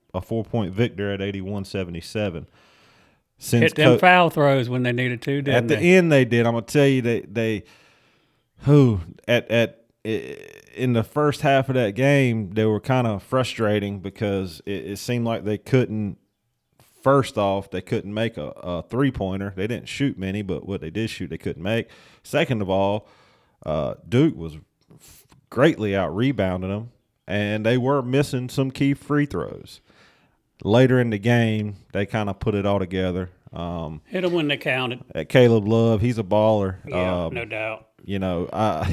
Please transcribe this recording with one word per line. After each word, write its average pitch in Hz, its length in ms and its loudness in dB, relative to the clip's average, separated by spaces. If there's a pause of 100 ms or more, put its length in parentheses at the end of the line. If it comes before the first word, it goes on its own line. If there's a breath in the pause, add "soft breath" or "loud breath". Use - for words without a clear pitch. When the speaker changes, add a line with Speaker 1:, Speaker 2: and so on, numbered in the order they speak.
(140)
Speaker 1:
a 92 80 -6
four-point 110 520 -4
victor 101 400 -2
at 98 80 -6
eighty-one 98 420 -6
seventy-seven. 90 840 -6 (920 soft breath)
Since - 240 2
Speaker 2:
Hit 160 120 2
them 143 180 8
Speaker 1:
Co- 117 40 6
Speaker 2:
foul 180 320 6
throws 139 400 2
when 123 140 -2
they 123 100 0
needed 123 300 -2
to, 139 180 -2
didn't 135 140 0
Speaker 1:
At 117 120 2
the 113 80 2
Speaker 2:
they? 175 200 4
Speaker 1:
end, 170 160 4
they 135 120 6
did. 117 220 2
I'm 117 80 2
gonna 117 120 -4
tell 143 220 4
you, 131 140 2
they, 117 200 0
they, 110 420 -2 (960 soft breath)
who 131 420 6 (260)
at, 120 240 2
at, 113 320 0 (220)
i-, 85 320 -6 (380)
in 123 180 0
the 113 100 2
first 147 380 0
half 139 260 4
of 131 80 0
that 110 180 2
game, 123 580 2
they 110 120 2
were 107 160 2
kinda 117 400 0
frustrating 104 800 -2
because 95 640 -4
it, 92 260 -6
it 98 60 -8
seemed 120 280 -4
like 113 200 -4
they 104 120 -2
couldn't. 107 600 -2 (840)
First 135 360 2
off, 98 320 0
they 92 120 -6
couldn't 101 320 -6
make 113 240 -4
a, 73 120 -8
a 87 340 -8
three-pointer. 101 720 -2
They 95 100 -2
didn't 117 220 -10
shoot 139 280 -4
many, 95 240 -4
but 92 240 -6
what 95 140 -8
they 78 100 -10
did 107 200 -4
shoot, 85 200 -10
they 78 80 -8
couldn't - 260 -8
make. 110 260 -4 (340 soft breath)
Second 143 380 -2
of 92 80 -4
all, 98 400 0 (560 soft breath)
uh, 76 300 -4 (120)
Duke 127 300 2
was 80 180 -10 (400)
f-, - 300 -20 (240)
greatly 110 480 2
out-rebounding 95 720 -2
them, 110 220 -8 (360)
and 104 380 -2
they 120 120 2
were 131 240 0
missing 127 460 -2
some 135 240 -2
key 143 220 0
free 147 320 -2
throws. - 560 -10 (800 soft breath)
Later 123 360 6
in 120 120 2
the 107 80 -2
game, 110 560 0 (160)
they 101 140 -2
kinda 104 280 -4
put 104 220 -4
it 98 100 0
all 101 140 2
together. 92 500 -4 (220)
Um, 82 540 -10
Speaker 2:
Hit 185 200 -6
'em 175 80 -2
when 160 140 0
they 143 100 -4
counted. 127 440 -6 (120)
Speaker 1:
uh, 80 160 -6
Caleb 117 380 6
Love, 113 340 2
he's 120 160 0
a 110 60 -4
baller. 101 540 0 (100)
Speaker 2:
Yeah, 90 380 -2
Speaker 1:
Um, 82 100 -6
Speaker 2:
no - 100 -8
doubt. 110 420 -10 (160)
Speaker 1:
you 98 160 -6
know, 90 320 -2
I, 90 420 0